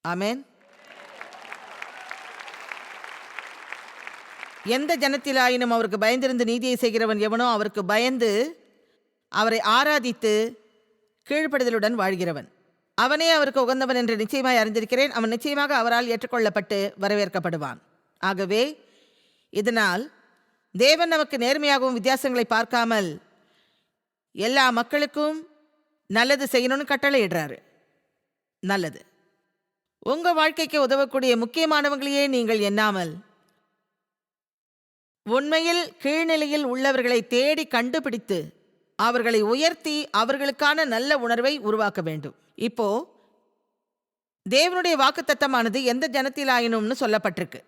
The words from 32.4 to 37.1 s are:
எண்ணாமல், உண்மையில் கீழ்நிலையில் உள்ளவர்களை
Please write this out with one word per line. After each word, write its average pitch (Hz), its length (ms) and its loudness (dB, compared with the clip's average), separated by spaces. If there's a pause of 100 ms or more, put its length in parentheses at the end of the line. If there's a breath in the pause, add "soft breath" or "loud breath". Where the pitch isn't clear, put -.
எண்ணாமல், 202 560 0 (2250)
உண்மையில் 320 680 2
கீழ்நிலையில் 302 680 0
உள்ளவர்களை 254 640 0